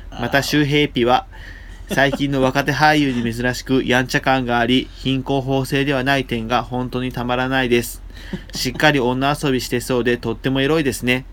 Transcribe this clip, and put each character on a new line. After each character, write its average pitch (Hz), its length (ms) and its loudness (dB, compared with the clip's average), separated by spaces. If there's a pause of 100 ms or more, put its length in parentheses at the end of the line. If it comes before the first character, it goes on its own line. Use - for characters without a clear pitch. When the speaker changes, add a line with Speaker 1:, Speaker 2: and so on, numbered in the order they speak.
(100)
Speaker 1:
あ - 60 -14
ー。 - 60 -8
Speaker 2:
ま 120 80 -2
た 139 120 4
周 147 220 2
平 147 260 2
ピ 120 140 0
は、 123 220 4 (640)
最 139 220 4
近 143 180 -2
の 139 100 0
若 131 240 2
手 147 80 0
俳 151 260 4
優 139 140 2
に 117 220 -2
珍 123 200 -2
し - 100 -8
く 131 200 2
や 123 180 2
ん 127 40 -4
ち - 80 -2
ゃ 143 80 0
感 131 240 2
が 120 140 2
あ 117 40 2
り、 123 300 2
貧 131 280 -2
困 135 200 0
法 135 240 -2
制 139 180 0
で 147 80 0
は 127 120 0
な 139 120 2
い 131 80 0
点 117 220 -4
が 117 160 2
本 123 260 -6
当 123 140 -4
に 127 100 -4
た 123 120 -6
ま 123 120 0
ら 127 140 0
な 131 140 2
い 120 40 0
で 120 140 4
す。 - 180 -10 (540)
し 131 160 -4
っ - 40 -4
か 151 180 4
り 139 80 2
女 131 420 2
遊 143 80 2
び 127 100 0
し - 80 -6
て 123 120 0
そ 127 180 0
う 117 60 0
で 120 120 2
と 113 180 -4
っ - 20 -8
て 135 120 -6
も 135 120 0
エ 139 80 2
ロ 156 120 2
い 147 40 -2
で 131 80 0
す - 100 -8
ね。 123 300 0